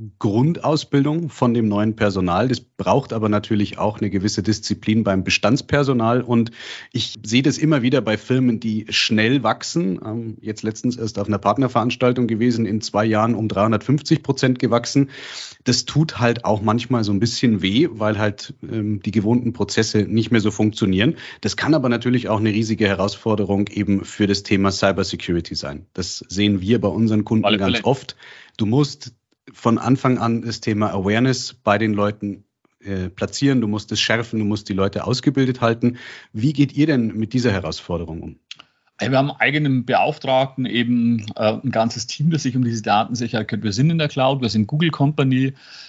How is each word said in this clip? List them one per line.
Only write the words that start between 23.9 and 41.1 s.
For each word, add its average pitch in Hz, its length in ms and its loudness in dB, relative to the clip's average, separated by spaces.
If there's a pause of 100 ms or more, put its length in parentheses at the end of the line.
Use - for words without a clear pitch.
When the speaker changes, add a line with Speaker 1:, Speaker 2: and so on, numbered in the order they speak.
Speaker 1:
für - 240 0
das 98 160 0
Thema 98 260 2
Cybersecurity 95 840 -2
sein. 73 360 -10
Das - 360 -8
sehen 101 340 0
wir 113 160 2
bei 101 100 0
unseren 107 360 2
Kunden 110 200 2
Speaker 2:
Alle 104 140 2
Speaker 1:
ganz 95 200 0
Speaker 2:
Fälle. 104 80 -4
Speaker 1:
oft. - 280 0 (420)
Du 110 80 -2
musst 135 480 -2 (400)
von 113 260 0
Anfang 127 400 0
an 113 240 -2
das 117 180 -8
Thema 107 320 -2
Awareness 110 640 0
bei 104 240 0
den 110 140 0
Leuten, 101 520 -2 (360)
äh, 95 280 -6
platzieren, 135 520 0
du 110 60 0
musst 107 240 -4
es 107 100 -2
schärfen, 113 380 0
du 101 60 0
musst 104 240 -2
die 101 60 -2
Leute 95 300 0
ausgebildet 127 560 0
halten. 120 360 2 (360)
Wie 117 200 0
geht 139 220 2
ihr 147 120 2
denn 117 300 0
mit 110 160 -4
dieser 123 180 2
Herausforderung 82 720 -4
um? 80 140 -14 (600)
Speaker 2:
Hey, 117 120 -2
wir 131 80 4
haben 139 120 2
einen - 100 -6
eigenen 135 460 2
Beauftragten, 131 800 0
eben, 117 680 0